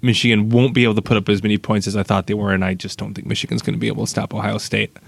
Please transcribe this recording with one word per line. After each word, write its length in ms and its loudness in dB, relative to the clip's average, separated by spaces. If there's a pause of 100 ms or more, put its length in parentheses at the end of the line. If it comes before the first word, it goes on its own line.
Michigan 480 2
won't 240 4
be 120 4
able 100 4
to 80 0
put 160 2
up 100 -2
as 140 2
many 160 2
points 280 -2
as 100 -4
I 80 0
thought 220 0
they 80 -2
were, 180 0
and 120 2
I 100 0
just 240 -10
don't 140 -8
think 140 -12
Michigan's 340 -4
gonna 180 -4
be 100 -2
able 180 -4
to 40 -4
stop 220 -6
Ohio 260 -4
State. 380 -4 (120)